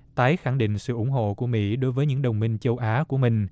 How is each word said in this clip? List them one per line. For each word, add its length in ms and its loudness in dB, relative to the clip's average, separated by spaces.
tái 220 2
khẳng 200 -4
định 200 0
sự 160 -6
ủng 160 -2
hộ 240 0
của 140 -4
Mỹ 280 0
đối 160 0
với 140 0
những 160 0
đồng 180 0
minh 180 0
châu 200 0
Á 300 0
của 100 -2
mình, 340 2